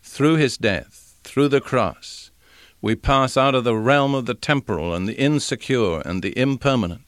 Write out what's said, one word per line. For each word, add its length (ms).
through 360
his 200
death, 680
through 260
the 120
cross, 640
we 140
pass 400
out 180
of 120
the 100
realm 400
of 100
the 80
temporal 600
and 120
the 140
insecure 880
and 180
the 160
impermanent. 680